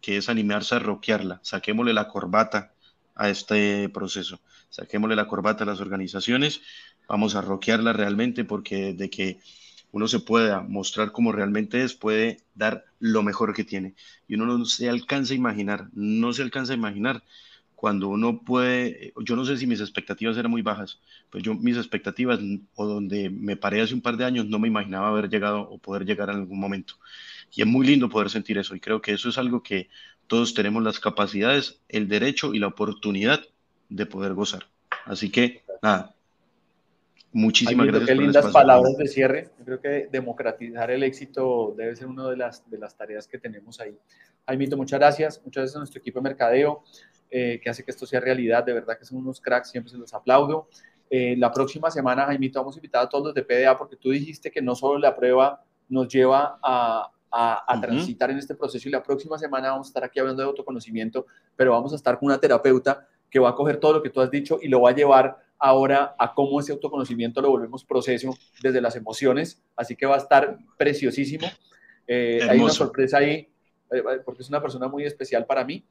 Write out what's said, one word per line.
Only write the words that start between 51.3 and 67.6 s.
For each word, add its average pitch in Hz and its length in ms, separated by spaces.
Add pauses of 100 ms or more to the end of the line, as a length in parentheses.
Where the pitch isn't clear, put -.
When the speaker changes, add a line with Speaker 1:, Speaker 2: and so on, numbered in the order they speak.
Speaker 2:
la 120 140
próxima 151 400
semana, 135 340
Jaimito, 135 340
vamos 135 160
a 165 40
invitar 123 240
a 123 60
todos 143 160
los 151 80
de 139 100
P 127 100
D 131 140
A, 131 100
porque 143 200
tú 131 140
dijiste 151 380
que 151 120
no 123 140
solo 139 220
la 147 160
prueba 131 500 (260)
nos 127 180
lleva 131 560
a, 117 480 (200)
a, 117 220 (120)
a 127 80
Speaker 1:
Ujú. 120 80
Speaker 2:
transitar 123 500
en 135 60
este 143 180
proceso, 135 340
y - 20
la 131 120
próxima 151 340
semana 135 340
vamos 135 160
a - 20
estar 127 140
aquí 127 160
hablando 131 220
de 135 80
autoconocimiento, 120 800 (280)
pero 131 160
vamos 123 220
a - 20
estar 123 240
con 139 80
una 139 120
terapeuta 131 680 (220)
que 135 100
va 123 100
a 123 60
coger 143 220
todo 151 160
lo 151 100
que 143 60
tú - 100
has 131 100
dicho 143 320
y 156 60
lo 127 140
va 120 80
a 123 60
llevar 139 420 (200)
ahora 135 640
a 120 140
cómo 139 260
ese 143 140
autoconocimiento 127 680
lo 139 100
volvemos 123 360